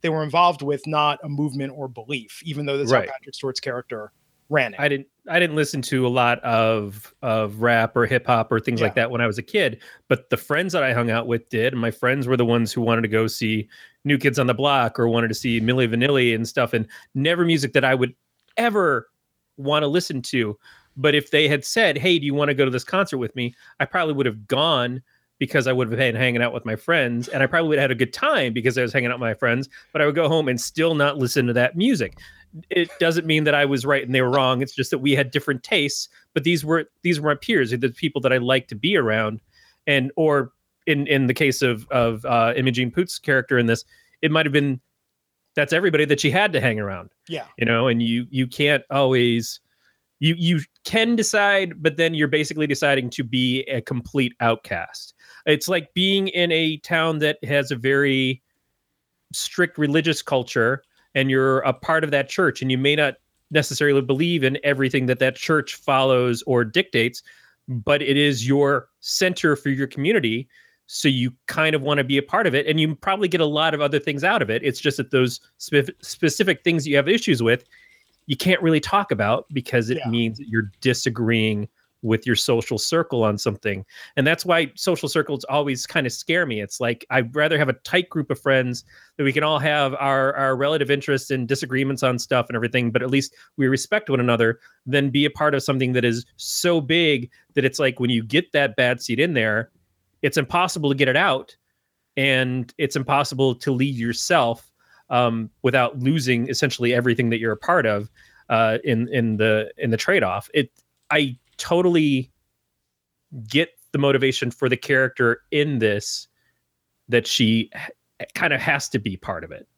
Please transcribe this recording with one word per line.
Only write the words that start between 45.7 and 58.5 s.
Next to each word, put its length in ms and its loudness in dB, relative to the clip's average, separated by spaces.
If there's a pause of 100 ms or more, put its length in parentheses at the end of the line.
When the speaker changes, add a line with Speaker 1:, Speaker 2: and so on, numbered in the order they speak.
Speaker 2:
everybody 320 2
that 160 2
she 100 2
had 220 2
to 80 0
hang 180 0
around. 320 -8 (180)
Speaker 1:
Yeah. 180 -8 (120)
Speaker 2:
You 80 -2
know, 220 2
and 120 2
you, 300 -2
you 160 -2
can't 420 0
always, 680 2 (640)
you, 180 2
you 220 0 (240)
can 320 0
decide, 680 0
but 140 0
then 180 0
you're 140 0
basically 400 -2
deciding 420 0
to 140 -6
be 400 0
a 160 -4
complete 580 -2
outcast. 720 -4 (340)
It's 220 0
like 240 -4
being 360 0
in 240 0
a 260 0
town 400 -2
that 260 0
has 260 0
a 60 -4
very 680 0 (880)